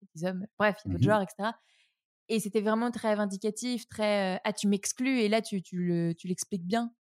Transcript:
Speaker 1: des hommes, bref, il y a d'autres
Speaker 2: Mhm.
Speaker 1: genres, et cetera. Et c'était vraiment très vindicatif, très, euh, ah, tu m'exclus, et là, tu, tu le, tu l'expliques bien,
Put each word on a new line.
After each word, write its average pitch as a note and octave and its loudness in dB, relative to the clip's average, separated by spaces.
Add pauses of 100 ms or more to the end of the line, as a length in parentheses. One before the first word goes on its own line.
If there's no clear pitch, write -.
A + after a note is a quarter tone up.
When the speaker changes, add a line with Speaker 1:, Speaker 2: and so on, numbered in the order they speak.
(160)
Speaker 1:
des D#3+ -6
hommes, F#3 -4 (120)
bref, G#3 4
il - -6
y - -2
a - -2
d'autres F2 2
Speaker 2:
Mhm. G3+ 6
Speaker 1:
genres, G#3+ 4
et F#3+ -2
cetera. A3 -6 (720)
Et A3 2
c'était G#3 0
vraiment A3 2
très A3+ 0
vindicatif, G#3 -2
très, G3+ 0
euh, - -8
ah, - 0
tu - -4
m'exclus, B3 2
et G#3 4
là, A3 4
tu, G3 -4
tu - -12 (100)
le, E3+ 2
tu - -12
l'expliques F3+ -6
bien, A#3 -2 (120)